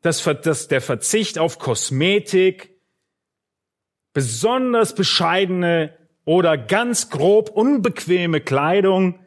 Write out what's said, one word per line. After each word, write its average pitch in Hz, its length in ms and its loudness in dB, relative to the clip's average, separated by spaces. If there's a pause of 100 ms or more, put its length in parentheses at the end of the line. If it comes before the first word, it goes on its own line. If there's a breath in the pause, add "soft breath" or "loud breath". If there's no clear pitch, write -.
Das 160 200 -2
Ver-, 151 140 0
das, - 320 -4
der 135 140 0
Verzicht 202 580 -4
auf 165 180 -2
Kosmetik, 185 1200 -2 (1300)
besonders 226 800 0
bescheidene 175 1040 0 (280)
oder 160 340 4
ganz 214 500 -2
grob 202 400 2
unbequeme 185 920 0
Kleidung 185 880 0